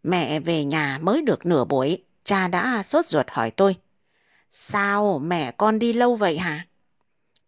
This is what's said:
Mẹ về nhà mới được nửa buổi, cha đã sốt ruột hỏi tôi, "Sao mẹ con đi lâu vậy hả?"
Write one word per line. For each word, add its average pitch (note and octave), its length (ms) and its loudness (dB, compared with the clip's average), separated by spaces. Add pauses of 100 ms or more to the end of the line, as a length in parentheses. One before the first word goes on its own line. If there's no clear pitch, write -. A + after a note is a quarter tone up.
Mẹ D#3 380 0
về E3 240 -2
nhà C#3+ 380 -2
mới A3+ 200 2
được G#3 240 0
nửa D3+ 180 4
buổi, C#3+ 400 0 (200)
cha F#3+ 240 0
đã G3 340 -2
sốt D#4 240 0
ruột D3 240 0
hỏi A2+ 200 -2
tôi, F#3+ 260 2 (720)
"Sao G3+ 680 0
mẹ D3+ 340 -4
con G#3+ 260 0
đi A#3 140 0
lâu A#3+ 240 2
vậy F3 220 0
hả?" E3+ 280 -6 (800)